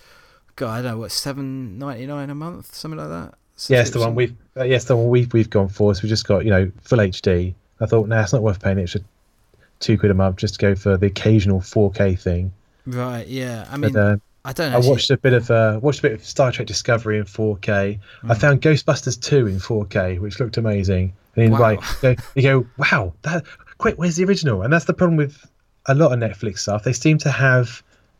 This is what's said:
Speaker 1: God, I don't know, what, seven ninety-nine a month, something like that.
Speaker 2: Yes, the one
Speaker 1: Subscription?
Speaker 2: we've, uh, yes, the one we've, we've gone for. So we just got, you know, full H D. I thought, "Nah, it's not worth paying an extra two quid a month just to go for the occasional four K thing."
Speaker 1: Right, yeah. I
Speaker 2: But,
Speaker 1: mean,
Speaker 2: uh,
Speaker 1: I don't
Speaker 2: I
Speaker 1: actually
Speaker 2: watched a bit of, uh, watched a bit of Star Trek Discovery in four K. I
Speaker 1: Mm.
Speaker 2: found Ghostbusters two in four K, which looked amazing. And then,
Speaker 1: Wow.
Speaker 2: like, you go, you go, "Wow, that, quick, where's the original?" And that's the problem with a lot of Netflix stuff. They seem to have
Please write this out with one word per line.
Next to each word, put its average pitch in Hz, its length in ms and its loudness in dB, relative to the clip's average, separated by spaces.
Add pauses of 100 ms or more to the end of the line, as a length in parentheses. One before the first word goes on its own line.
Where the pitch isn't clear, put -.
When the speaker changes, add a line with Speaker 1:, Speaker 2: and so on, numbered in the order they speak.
(560)
Speaker 1:
God, 123 140 -8
I 113 120 -6
don't 123 120 -6
know, 110 60 -8
what, 107 120 -12
seven 131 640 -8
ninety-nine 139 520 -10
a 143 60 -12
month, 165 380 -14
something 156 260 -12
like 151 100 -12
that. 165 240 -14 (340)
Speaker 2:
Yes, 123 220 4
the 123 100 -4
one 113 120 0
Speaker 1:
Subscription? 113 40 -6
Speaker 2:
we've, 120 200 -2 (220)
uh, 131 60 -4
yes, 123 220 0
the 131 100 2
one 117 140 2
we've, 123 240 2
we've 113 160 2
gone 98 180 2
for. 104 260 2
So 95 100 -4
we 107 60 -4
just 107 160 -2
got, 101 200 2
you 110 60 2
know, 95 200 4 (120)
full 117 180 2
H 95 200 0
D. 90 320 0 (280)
I 110 40 0
thought, 110 220 2
"Nah, 113 140 2
it's 92 100 -4
not 120 120 2
worth 101 180 -2
paying 98 160 0
an 98 60 0
extra 90 180 -6 (800)
two 110 180 2
quid 104 140 2
a - 20 2
month 95 240 2
just - 160 -4
to - 60 -14
go 98 160 2
for 98 200 0
the 95 120 2
occasional 98 520 2
four 98 320 0
K 98 240 0
thing." 90 380 -4 (320)
Speaker 1:
Right, 123 420 -8
yeah. 123 420 -10
I 139 80 -10
Speaker 2:
But, - 20 -6 (140)
Speaker 1:
mean, - 40 -2
Speaker 2:
uh, 104 200 2 (280)
Speaker 1:
I 127 80 -8
don't 156 180 -2
Speaker 2:
I 120 60 2
Speaker 1:
actually 123 140 4
Speaker 2:
watched 123 200 0
a 127 60 4
bit 131 160 2
of, 120 180 2
uh, 110 300 2
watched 147 180 0
a - 40 -2
bit 123 100 0
of 110 120 -12
Star 127 260 0
Trek - 160 -8
Discovery 110 500 -2
in 104 80 -4
four 107 320 -4
K. 101 420 -2 (240)
I 113 40 -6
Speaker 1:
Mm. 117 100 2
Speaker 2:
found 139 240 2
Ghostbusters 127 580 0
two 135 280 2
in 95 120 -4
four 104 260 -4
K, 92 340 -2
which 104 200 -8
looked 120 180 -6
amazing. 98 560 0 (220)
And 117 100 4
then, 110 60 6
Speaker 1:
Wow. 113 80 4
Speaker 2:
like, 110 220 4
you - 200 -8
go, 127 140 4 (200)
you 135 60 2
go, 135 240 4 (120)
"Wow, 110 360 0 (100)
that, 160 200 -4 (360)
quick, - 180 0
where's 165 180 -2
the 175 80 0
original?" 156 380 0
And 117 100 -2
that's 165 140 2
the - 80 0
problem 170 240 2
with 143 280 -4 (420)
a 135 80 4
lot 147 180 4
of 123 60 0
Netflix 107 400 -6
stuff. 104 240 -4
They 127 100 -2
seem 156 260 2
to 147 120 0
have 127 520 0 (360)